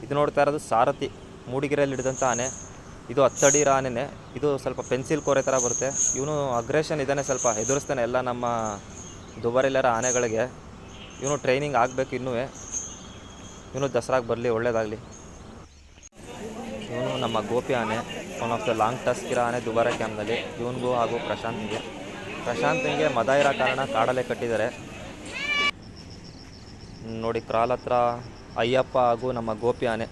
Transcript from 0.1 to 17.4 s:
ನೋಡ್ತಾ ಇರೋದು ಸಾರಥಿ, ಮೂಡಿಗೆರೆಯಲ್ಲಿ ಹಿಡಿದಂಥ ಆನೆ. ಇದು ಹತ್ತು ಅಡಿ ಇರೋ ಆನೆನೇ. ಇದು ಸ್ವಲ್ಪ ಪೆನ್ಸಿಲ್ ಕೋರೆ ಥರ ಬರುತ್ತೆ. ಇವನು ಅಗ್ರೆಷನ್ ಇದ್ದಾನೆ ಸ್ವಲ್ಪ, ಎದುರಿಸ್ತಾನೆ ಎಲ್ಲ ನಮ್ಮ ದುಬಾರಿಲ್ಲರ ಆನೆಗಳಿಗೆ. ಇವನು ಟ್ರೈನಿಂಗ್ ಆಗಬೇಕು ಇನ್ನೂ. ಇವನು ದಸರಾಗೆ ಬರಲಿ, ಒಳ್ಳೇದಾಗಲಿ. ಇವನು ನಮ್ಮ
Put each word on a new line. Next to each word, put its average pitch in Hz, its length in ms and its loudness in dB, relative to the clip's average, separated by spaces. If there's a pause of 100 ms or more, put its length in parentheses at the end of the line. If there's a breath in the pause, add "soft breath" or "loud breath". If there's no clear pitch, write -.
ನೋಡ್ತಾ 147 260 4
ಇರೋದು 143 180 4
ಸಾರಥಿ, 131 520 2 (360)
ಮೂಡಿಗೆರೆಯಲ್ಲಿ 139 480 2
ಹಿಡಿದಂಥ 131 280 0
ಆನೆ. 123 240 2 (640)
ಇದು 131 140 4
ಹತ್ತು 131 220 4
ಅಡಿ 143 140 6
ಇರೋ 139 120 6
ಆನೆನೇ. 135 400 2 (240)
ಇದು 139 220 0
ಸ್ವಲ್ಪ 127 240 -4
ಪೆನ್ಸಿಲ್ 135 400 0
ಕೋರೆ 135 200 4
ಥರ 131 160 2
ಬರುತ್ತೆ. 123 600 0
ಇವನು 143 360 0
ಅಗ್ರೆಷನ್ 143 480 2
ಇದ್ದಾನೆ 139 220 0
ಸ್ವಲ್ಪ, 127 220 0
ಎದುರಿಸ್ತಾನೆ 123 560 2
ಎಲ್ಲ 123 200 2
ನಮ್ಮ 123 240 -2 (1000)
ದುಬಾರಿಲ್ಲರ 131 440 4
ಆನೆಗಳಿಗೆ. 117 560 2 (760)
ಇವನು 139 160 0
ಟ್ರೈನಿಂಗ್ 139 380 2
ಆಗಬೇಕು 127 400 2
ಇನ್ನೂ. 127 160 -2 (1400)
ಇವನು 131 200 -2
ದಸರಾಗೆ 123 340 0
ಬರಲಿ, 117 220 0
ಒಳ್ಳೇದಾಗಲಿ. 113 460 0 (2000)
ಇವನು 131 240 -2
ನಮ್ಮ 113 300 0